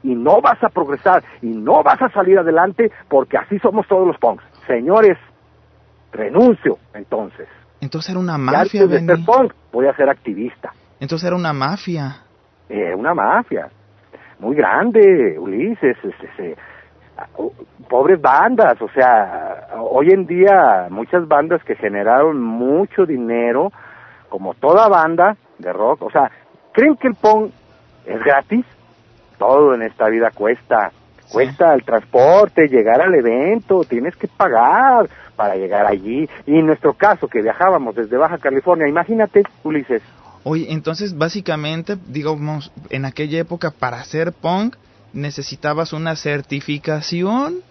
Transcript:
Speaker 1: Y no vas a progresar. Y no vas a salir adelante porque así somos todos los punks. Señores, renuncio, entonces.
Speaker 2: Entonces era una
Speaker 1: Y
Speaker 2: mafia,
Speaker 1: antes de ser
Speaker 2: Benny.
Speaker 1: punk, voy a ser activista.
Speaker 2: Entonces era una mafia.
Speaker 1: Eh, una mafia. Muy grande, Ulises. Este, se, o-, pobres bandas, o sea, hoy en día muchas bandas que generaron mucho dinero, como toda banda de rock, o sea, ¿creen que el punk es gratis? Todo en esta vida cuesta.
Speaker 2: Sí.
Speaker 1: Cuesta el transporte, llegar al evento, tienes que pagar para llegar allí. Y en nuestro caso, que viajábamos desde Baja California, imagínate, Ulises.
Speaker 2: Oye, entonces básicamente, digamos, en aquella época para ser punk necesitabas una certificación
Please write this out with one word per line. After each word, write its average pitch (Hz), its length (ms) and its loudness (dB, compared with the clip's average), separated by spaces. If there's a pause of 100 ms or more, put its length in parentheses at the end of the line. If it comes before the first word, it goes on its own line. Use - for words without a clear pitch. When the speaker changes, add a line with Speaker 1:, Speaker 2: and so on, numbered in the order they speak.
Speaker 1:
Y 127 140 -4
no 143 260 2
vas - 220 0
a 208 60 0
progresar. 165 540 -2 (200)
Y 120 40 -8
no 117 360 0
vas - 180 0
a 254 80 0
salir 190 300 2
adelante 180 520 0 (160)
porque 135 300 0
así 202 220 -6
somos 202 280 0
todos 190 200 2
los 160 100 -2
punks. - 260 -2 (220)
Señores, 180 520 2 (920)
renuncio, 151 680 0 (160)
entonces. 104 520 -10 (340)
Speaker 2:
Entonces 160 280 -10
era 185 100 -6
una 175 180 -4
Speaker 1:
Y - 40 -6
Speaker 2:
mafia, 139 200 0
Speaker 1:
antes 196 280 2
de 190 100 0
ser 165 60 -4
Speaker 2:
Benny. 165 200 0
Speaker 1:
punk, 247 280 2 (180)
voy 127 160 0
a 135 80 0
ser 139 140 2
activista. 117 640 -8 (260)
Speaker 2:
Entonces 160 280 -8
era 175 80 -4
una 170 180 -4
mafia. 143 640 -6 (500)
Speaker 1:
Eh, 95 280 -6
una 135 180 -4
mafia. 117 560 -2 (680)
Muy 117 160 -6
grande, 151 840 2
Ulises. 120 640 -4
Este, 87 320 -14
se, 85 220 -12 (760)
o-, - 180 -8 (340)
pobres 151 320 2
bandas, 151 640 2
o 107 80 -8
sea, 110 800 0 (100)
hoy 127 340 0
en 190 140 4
día 165 640 4
muchas 120 380 -4
bandas 156 360 0
que 113 120 -6
generaron 120 680 0
mucho 135 640 -2
dinero, 120 680 -2 (580)
como 95 240 -10
toda 190 340 4
banda 175 480 2 (220)
de 90 160 -8
rock, 113 300 -2
o 107 80 -10
sea, 139 180 0 (420)
¿creen 277 260 2
que 262 100 -4
el 220 80 -2
punk 214 360 2 (540)
es 110 180 -8
gratis? 143 400 0 (760)
Todo 135 340 4
en 117 80 -2
esta 110 260 -2
vida 113 240 2
cuesta. 107 600 -2 (340)
Speaker 2:
Sí. - 80 -20
Speaker 1:
Cuesta 139 400 2
el 131 100 0
transporte, 151 840 4
llegar 123 340 4
al 185 140 2
evento, 156 680 0
tienes 127 300 -6
que 202 120 -10
pagar 190 840 2 (260)
para 101 200 -2
llegar 98 300 -2
allí. 104 440 -4 (160)
Y 151 140 2
en 156 80 2
nuestro 151 260 0
caso, 190 340 0
que 113 140 -2
viajábamos 127 540 0
desde 117 220 -4
Baja 160 200 0
California, 147 500 0
imagínate, 202 560 0 (200)
Ulises. 143 400 -4 (400)
Speaker 2:
Oye, 156 260 -6
entonces 160 480 -8
básicamente, 160 800 -6 (100)
digamos, 151 640 -8 (200)
en 135 140 -6
aquella 147 340 -8
época 170 320 -8
para 123 320 -8
ser 165 280 -6
punk 190 440 -4 (360)
necesitabas 147 800 -8
una 160 240 -6
certificación 156 1600 -6